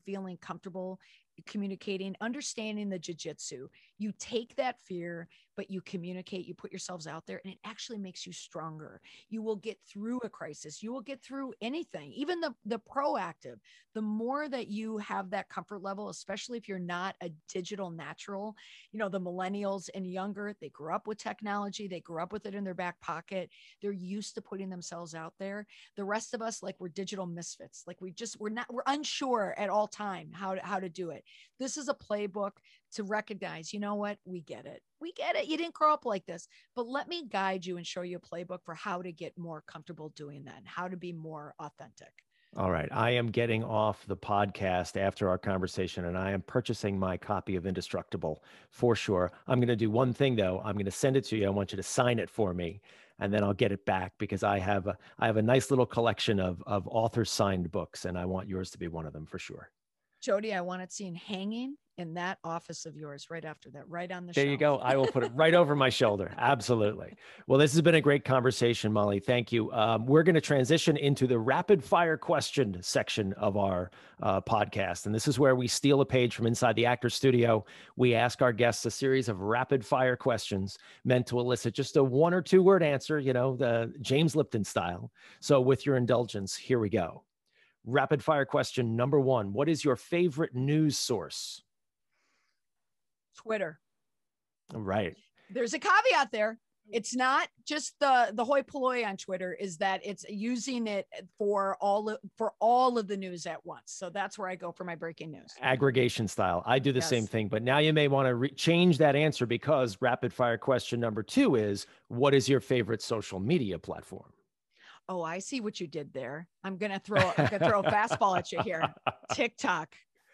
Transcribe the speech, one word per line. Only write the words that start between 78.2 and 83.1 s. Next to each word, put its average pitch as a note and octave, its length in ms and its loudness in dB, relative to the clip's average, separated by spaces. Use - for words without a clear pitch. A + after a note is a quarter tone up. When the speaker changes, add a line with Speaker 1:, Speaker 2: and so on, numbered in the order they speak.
Speaker 2:
our B2 100 6
guests A#2 340 2
a A2 60 -2
series C3 360 2
of G2 120 -2
rapid A#2 440 2
fire B2+ 320 2
questions G#2 640 -2
meant B2 220 4
to B2 140 0
elicit A#2+ 340 0
just C#3 220 0
a C#3 80 8
one C#3 280 4
or F3+ 100 2
two F#3+ 200 6
word F#3 220 8
answer, D3 340 0